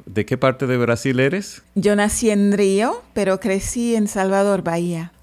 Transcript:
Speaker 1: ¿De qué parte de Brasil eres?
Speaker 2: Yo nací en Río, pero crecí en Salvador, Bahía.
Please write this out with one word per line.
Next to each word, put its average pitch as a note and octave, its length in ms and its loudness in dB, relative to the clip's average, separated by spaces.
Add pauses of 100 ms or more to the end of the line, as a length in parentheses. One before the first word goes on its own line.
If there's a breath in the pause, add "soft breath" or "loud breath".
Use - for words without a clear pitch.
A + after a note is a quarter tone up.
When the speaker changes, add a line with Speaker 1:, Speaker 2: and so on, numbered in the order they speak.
Speaker 1:
¿De G2+ 180 -4
qué - 100 -2
parte C3 300 0
de B2+ 120 0
Brasil A#2+ 420 0
eres? C#3+ 420 -2 (140)
Speaker 2:
Yo G3+ 200 2
nací G#3+ 360 0
en G3+ 220 4
Río, G#3 500 0 (100)
pero F#3+ 260 0
crecí A#3 560 -2
en G#3+ 120 2
Salvador, G3 560 0
Bahía. E3+ 480 -4 (100)